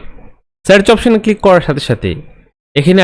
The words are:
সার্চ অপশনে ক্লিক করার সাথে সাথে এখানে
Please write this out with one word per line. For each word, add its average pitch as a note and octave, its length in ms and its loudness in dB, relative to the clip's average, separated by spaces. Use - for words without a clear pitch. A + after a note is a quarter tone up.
সার্চ G3 280 2
অপশনে A3 300 0
ক্লিক G#3+ 220 -2
করার F3+ 200 2
সাথে C#3+ 220 -6
সাথে G#2 220 -4
এখানে F3+ 280 2